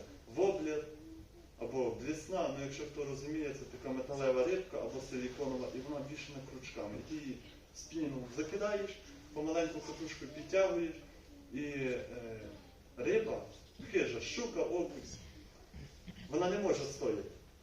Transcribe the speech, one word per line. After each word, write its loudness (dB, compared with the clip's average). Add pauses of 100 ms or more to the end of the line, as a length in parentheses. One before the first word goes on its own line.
(340)
воблер 4 (760)
або 2
блісна. 0
Ну, -2
якщо -4 (100)
хто -2
розуміє, -2
це -10
така -2
металева 4
рибка 2
або -2 (100)
силіконова, -2
і -4
вона -4
більше -8
на -8 (120)
крючками. -6
І -8
ти -4
її -4 (380)
спінінг -2 (240)
закидаєш, 2 (420)
помаленьку 2
катушку -6
підтягуєш, 6 (640)
і, 0
е, 0 (920)
риба, 4 (500)
хижа, 4
щука, 0
окунь, 0 (1300)
вона 6
не 4
може 4
стояти. 0 (340)